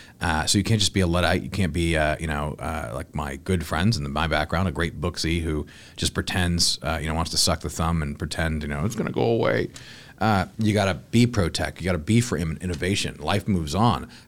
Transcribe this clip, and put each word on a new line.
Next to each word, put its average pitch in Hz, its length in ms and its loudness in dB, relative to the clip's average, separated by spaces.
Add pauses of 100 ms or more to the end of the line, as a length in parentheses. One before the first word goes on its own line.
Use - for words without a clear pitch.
(220)
Uh, 80 240 0
so - 140 2
you 95 40 4
can't 110 160 2
just 95 140 0
be 98 60 2
a 92 80 4
Luddite. 87 340 2
You - 80 -8
can't 92 240 0
be, 85 240 2
uh, 76 220 2
you 80 80 -4
know, 76 320 -2
uh, 76 340 -6
like 71 220 -8
my 71 220 -4
good 90 280 0
friends 92 320 2
in 71 140 -4
my 80 160 0
background, 78 400 0
a 85 40 0
great 82 300 -4
booksy 85 400 0
who 76 240 -2 (320)
just - 160 -2
pretends, 87 720 0
uh, 80 180 -2
you 76 60 -4
know, 80 80 -2
wants 80 160 -2
to - 60 -6
suck 80 240 2
the 80 100 -4
thumb 82 320 0
and 71 160 -6
pretend, 80 420 -2
you 76 80 -6
know, 73 160 -2
it's - 100 -2
gonna - 160 -2
go - 120 0
away. 117 460 2 (500)
Uh, 98 260 4 (140)
you 107 160 2
gotta 98 180 2
be 117 320 4
pro-tech. 85 560 0
You 82 40 -4
gotta 90 120 2
be 110 240 4
for 104 160 0
in-, 80 240 -2
innovation. 87 580 -2
Life 82 280 0
moves 80 260 0
on. 95 340 2 (200)